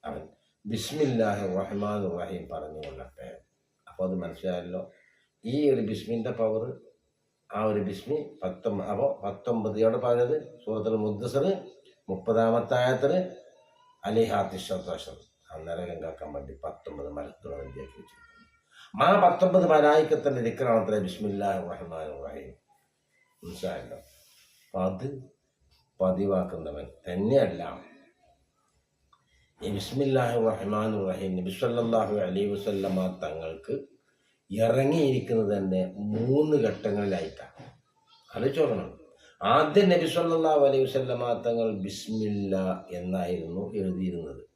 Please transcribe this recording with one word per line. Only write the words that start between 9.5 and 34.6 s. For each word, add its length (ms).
ഇവിടെ 200
പറഞ്ഞത് 380
സൂറത്തുൽ 320
മുദ്ദസിർ 480
മുപ്പതാമത്തെ 680
ആയത്തിൽ 380
അലൈഹാ 480
തിസ്അത്തു 380
അശർ, 280
ആ 60
നരകം 460
കാക്കാൻ 300
വേണ്ടി 200
പത്തൊമ്പത് 440
മലക്കുകളെ 480
റെഡിയാക്കി 440
വെച്ചിരിക്കുന്നു. 1040
ആ 40
പത്തൊമ്പത് 460
മലായിക്കത്തിന്റെ 680
ദിക്റാണത്രേ 580
ബിസ്മില്ലാഹിർ 720
റഹ്മാനിർ 540
റഹീം. 300
മനസ്സിലായല്ലോ. 540
അപ്പൊ 840
അത് 260
പതിവാക്കുന്നവൻ 840
തന്നെയല്ല 540
ഈ 80
ബിസ്മില്ലാഹിർ 760
റഹ്മാനിർ 600
റഹീം 300
നബി 140
സല്ലല്ലാഹു 640
അലൈഹി 340
വസല്ലമ 760
തങ്ങൾക്ക് 500
ഇറങ്ങിയിരിക്കുന്നത് 1080